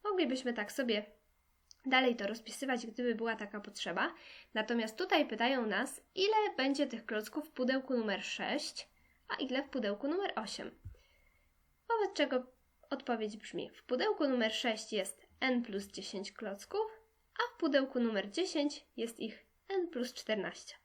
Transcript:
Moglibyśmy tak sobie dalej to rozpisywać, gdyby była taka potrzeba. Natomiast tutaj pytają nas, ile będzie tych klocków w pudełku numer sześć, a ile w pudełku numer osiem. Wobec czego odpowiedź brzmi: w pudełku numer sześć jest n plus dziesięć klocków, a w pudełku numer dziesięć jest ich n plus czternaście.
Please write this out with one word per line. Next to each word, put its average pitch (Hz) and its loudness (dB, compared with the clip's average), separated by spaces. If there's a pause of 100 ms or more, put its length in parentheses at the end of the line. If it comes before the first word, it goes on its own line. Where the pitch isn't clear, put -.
Moglibyśmy 262 2
tak 208 -4
sobie 220 0 (720)
dalej 254 6
to 202 -4
rozpisywać, 240 -2
gdyby 240 0
była 226 -2
taka 208 -6
potrzeba. 202 -2 (400)
Natomiast 220 0
tutaj 359 4
pytają 233 2
nas, 214 -2 (120)
ile 415 4
będzie 277 4
tych 220 -8
klocków 214 -4
w - -20
pudełku 262 2
numer 214 0
sześć, - -4 (400)
a - -2
ile 262 0
w 285 -8
pudełku 214 -2
numer 370 0
osiem. - -6 (1160)
Wobec 427 2
czego 269 2 (440)
odpowiedź 220 -2
brzmi: - -8
w - -20
pudełku 320 2
numer 240 4
sześć 220 -2
jest 196 -4 (140)
n 254 4
plus 202 -4
dziesięć - -8
klocków, 226 -4 (480)
a 480 -2
w - -20
pudełku 269 4
numer 208 0
dziesięć 302 -2 (100)
jest 233 -6
ich - -8 (220)
n 370 0
plus 247 -4
czternaście. - -4 (100)